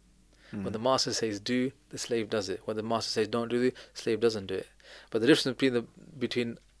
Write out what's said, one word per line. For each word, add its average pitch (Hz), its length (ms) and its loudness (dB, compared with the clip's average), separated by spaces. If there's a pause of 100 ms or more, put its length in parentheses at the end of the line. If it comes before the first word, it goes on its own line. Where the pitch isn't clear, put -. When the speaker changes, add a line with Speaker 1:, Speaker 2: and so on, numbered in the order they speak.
(520)
Speaker 1:
When 101 140 -6
Speaker 2:
Mm. 95 80 -4
Speaker 1:
the 110 60 -4
master 127 340 2
says 107 260 -2
do, 127 320 -2 (200)
the 127 60 -12
slave 113 320 -2
does 101 200 -2
it. 90 160 -4
When 110 100 -4
the 107 80 -2
master 113 260 0
says 107 200 0
don't 117 180 -2
do 120 140 0
it, 127 120 4 (200)
the - 80 -14
slave 110 180 0
doesn't 107 280 2
do 95 80 -2
it. 92 120 -4 (420)
But 110 120 0
the 120 60 4
difference 143 280 6
between 131 180 2
the, 117 100 0 (360)
between 120 380 -2 (240)